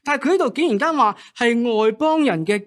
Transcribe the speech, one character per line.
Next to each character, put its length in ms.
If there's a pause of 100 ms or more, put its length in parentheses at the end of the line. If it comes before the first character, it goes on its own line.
但 160
係 60
佢 80
呢 60
度 120
竟 180
然 100
間 180
話 200 (200)
係 400
外 160
邦 320
人 200
嘅 220